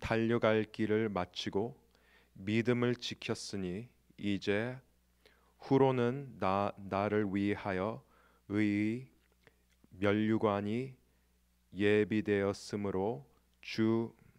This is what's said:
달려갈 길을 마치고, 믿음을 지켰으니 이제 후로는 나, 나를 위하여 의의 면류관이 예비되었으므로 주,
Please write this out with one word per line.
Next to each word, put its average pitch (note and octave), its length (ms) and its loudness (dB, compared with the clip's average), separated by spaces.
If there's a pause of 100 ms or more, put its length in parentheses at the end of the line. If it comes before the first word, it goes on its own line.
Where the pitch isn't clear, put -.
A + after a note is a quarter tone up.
달려갈 A2+ 640 2
길을 G#2+ 440 0
마치고, F#2+ 720 -4 (540)
믿음을 A#2 640 0
지켰으니 G2+ 920 -8 (280)
이제 G2+ 640 -2 (800)
후로는 C3 800 2
나, G2 380 0
나를 G2+ 560 0
위하여 G2+ 720 -2 (440)
의의 G#2+ 600 0 (840)
면류관이 G#2+ 1040 0 (800)
예비되었으므로 G2+ 1500 0 (340)
주, A2+ 540 0 (240)